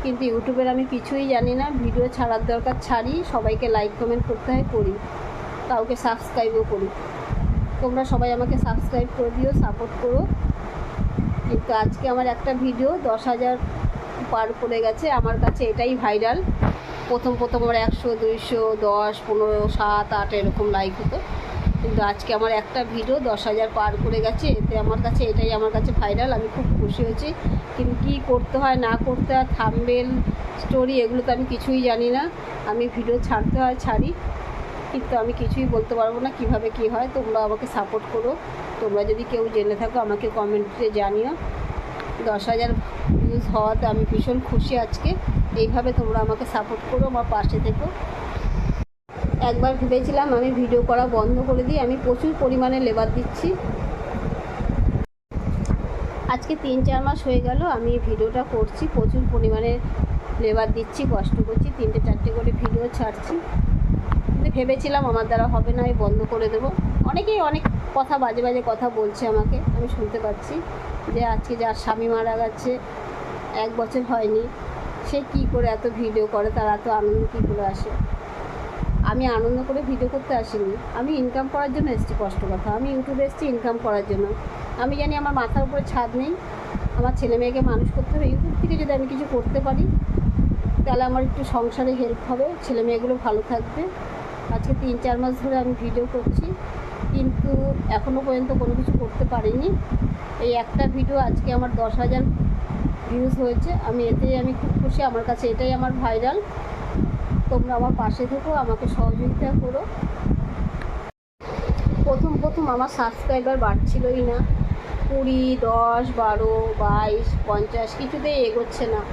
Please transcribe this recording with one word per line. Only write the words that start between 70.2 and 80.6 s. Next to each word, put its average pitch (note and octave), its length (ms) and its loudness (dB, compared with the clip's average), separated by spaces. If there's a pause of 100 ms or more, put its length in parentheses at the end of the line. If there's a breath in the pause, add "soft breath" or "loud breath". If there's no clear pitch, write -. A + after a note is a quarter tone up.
পাচ্ছি G#3 300 -6 (580)
যে A#3 80 0 (120)
আজকে A3 280 -2
যার A3 220 0
স্বামী A3+ 300 0
মারা A3+ 280 0
গেছে, A3+ 300 -2 (920)
এক A3+ 160 -4
বছর A#3 320 -2
হয়নি, A3 320 2 (640)
সে C#4 120 0 (120)
কী C4+ 100 0 (120)
করে A#3+ 220 2
এত A3 100 -6 (140)
ভিডিও A3 340 2
করে, G#3 220 2
তার G#3+ 200 0
এত G#3+ 100 -8 (140)
আনন্দ G#3 220 2 (100)
কী A#3 80 -6 (100)
করে G3+ 240 -2
আসে। - 180 -6 (1200)
আমি B3+ 120 0 (140)
আনন্দ A#3 200 2 (100)
করে C4+ 120 0 (100)
ভিডিও B3 260 0
করতে C4 260 -2
আসিনি, G#3 320 -2 (260)